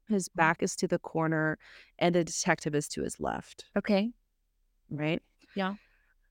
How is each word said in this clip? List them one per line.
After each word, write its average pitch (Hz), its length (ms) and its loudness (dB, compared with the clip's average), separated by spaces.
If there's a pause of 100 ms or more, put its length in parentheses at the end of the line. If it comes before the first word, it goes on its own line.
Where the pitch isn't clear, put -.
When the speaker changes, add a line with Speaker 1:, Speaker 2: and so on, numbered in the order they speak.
Speaker 1:
His 202 200 0
Speaker 2:
Mm-hmm. - 80 -14
Speaker 1:
back 165 260 4
is 185 140 -2
to 180 120 -2
the 175 100 2
corner, 160 600 0 (400)
and 175 160 4
the 170 100 4
detective 156 500 -2
is 147 140 0
to - 140 -6
his - 180 -6
left. - 460 -6 (100)
Speaker 2:
Okay. 202 340 0 (800)
Speaker 1:
Right? 151 320 -2 (320)
Speaker 2:
Yeah. 196 200 -2 (560)